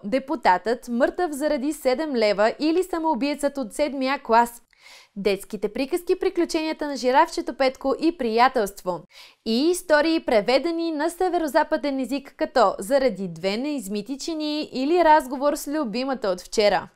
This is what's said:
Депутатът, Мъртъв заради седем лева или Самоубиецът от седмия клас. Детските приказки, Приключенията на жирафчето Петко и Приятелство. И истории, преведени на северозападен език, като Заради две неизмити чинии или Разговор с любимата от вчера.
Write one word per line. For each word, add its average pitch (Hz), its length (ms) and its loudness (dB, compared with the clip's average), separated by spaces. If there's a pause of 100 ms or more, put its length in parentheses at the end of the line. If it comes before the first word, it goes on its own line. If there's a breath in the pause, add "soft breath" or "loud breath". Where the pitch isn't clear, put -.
Депутатът, 240 840 0
Мъртъв 302 440 0
заради 294 400 -2
седем 277 440 -2
лева 214 420 2
или 320 240 0
Самоубиецът 294 760 -2
от 233 160 -8
седмия 277 480 -2
клас. 233 400 2 (540 loud breath)
Детските 202 560 -4
приказки, 349 460 -2
Приключенията 320 680 -2
на 285 100 -4
жирафчето 269 580 2
Петко 262 460 0
и 330 180 0
Приятелство. 220 840 0 (460 loud breath)
И 247 240 2
истории, 320 500 2
преведени 320 720 0
на 311 180 -2
северозападен 311 920 0
език, 269 360 -6
като 254 420 2
Заради 202 500 0
две 175 280 -4
неизмити 240 600 -6
чинии 302 540 -6
или 311 320 2
Разговор 294 500 4
с 294 140 -8
любимата 262 600 -4
от 180 120 -2
вчера. 190 560 0